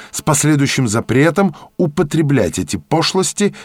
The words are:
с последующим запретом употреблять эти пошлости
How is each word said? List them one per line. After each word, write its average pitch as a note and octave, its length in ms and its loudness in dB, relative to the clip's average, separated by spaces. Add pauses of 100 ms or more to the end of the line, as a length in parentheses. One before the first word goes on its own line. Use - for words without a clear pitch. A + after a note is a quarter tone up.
(100)
с - 120 -10
последующим C#3+ 640 0
запретом C#3+ 680 2 (220)
употреблять D3 840 0
эти F#2 200 -4
пошлости F3+ 760 -2 (100)